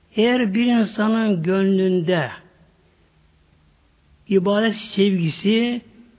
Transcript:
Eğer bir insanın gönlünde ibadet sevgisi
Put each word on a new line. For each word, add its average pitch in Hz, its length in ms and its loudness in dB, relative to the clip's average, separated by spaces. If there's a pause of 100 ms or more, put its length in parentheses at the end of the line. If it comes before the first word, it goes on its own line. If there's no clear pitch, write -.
(160)
Eğer 233 380 0
bir 240 120 0
insanın 220 760 0
gönlünde 185 880 0 (2000)
ibadet 202 480 0
sevgisi 202 1040 -2 (360)